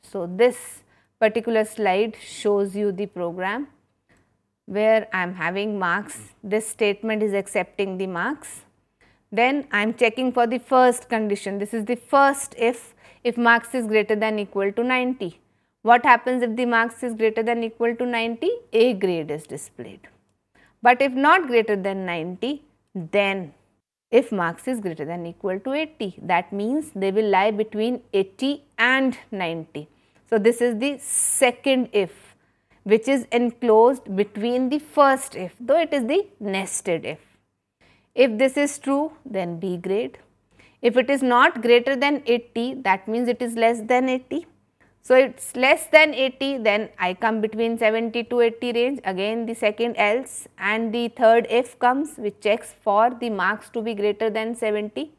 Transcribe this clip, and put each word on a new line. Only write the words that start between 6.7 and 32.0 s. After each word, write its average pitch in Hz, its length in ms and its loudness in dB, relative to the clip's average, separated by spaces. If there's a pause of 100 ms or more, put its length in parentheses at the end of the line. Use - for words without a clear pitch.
is 208 100 -2
accepting 196 680 -4
the 190 80 -4
marks. 190 560 -8 (720)
Then 254 400 2
I 208 100 0
am 220 120 -2
checking 247 380 0
for 240 140 2
the 233 120 -2
first 254 500 2
condition, 202 500 -4
this 202 140 -6
is 220 140 -4
the 240 100 -2
first 277 640 2
if, 240 360 -2 (280)
if 233 160 -4
marks 233 360 2
is 247 120 -2
greater 214 300 0
than 214 220 -2
equal 196 340 -4
to 233 120 -2
ninety. 254 560 -4 (420)
What 240 220 6
happens 247 380 4
if 226 140 -2
the 247 100 0
marks 233 360 0
is 240 120 -6
greater 220 280 0
than 233 220 0
equal 233 320 -4
to 247 100 -4
ninety? 233 440 -2 (220)
A 240 200 4
grade 185 380 -2
is 156 160 -8
displayed. - 540 -16 (840)
But 247 220 6
if 254 40 -4 (140)
not 339 240 4
greater 220 340 2
than 190 220 -4
ninety, 180 560 -6 (560)
then 190 360 -2 (560)
if 233 200 4 (100)
marks 170 320 -4
is 247 80 -4
greater 165 240 -6
than 170 220 -8
equal 185 340 -6
to 262 120 -6
eighty, 302 380 -6 (240)
that 180 180 -2
means 233 420 -4
they 196 160 -2
will 208 260 0
lie 196 140 2 (120)
between 220 400 -4 (100)
eighty 196 400 -2 (240)
and 254 420 0 (120)
ninety. 165 580 -8 (400)
So 226 100 2
this 233 220 2
is 240 180 0
the 277 200 -2
second - 920 0
if, 190 200 0 (720)